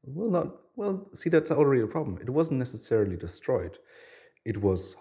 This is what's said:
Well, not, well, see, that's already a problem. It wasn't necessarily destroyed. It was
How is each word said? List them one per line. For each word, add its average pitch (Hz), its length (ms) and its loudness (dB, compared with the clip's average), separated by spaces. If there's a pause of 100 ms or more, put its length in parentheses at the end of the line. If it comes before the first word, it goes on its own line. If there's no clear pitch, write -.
Well, 185 300 -6
not, 170 240 0 (200)
well, 196 380 -4
see, - 160 -4
that's 160 220 4
already 139 300 6
a 107 60 0
problem. 104 320 -4
It 117 100 -8
wasn't 147 280 0
necessarily 110 580 0
destroyed. 87 640 -4 (680)
It 104 140 -4
was 95 440 0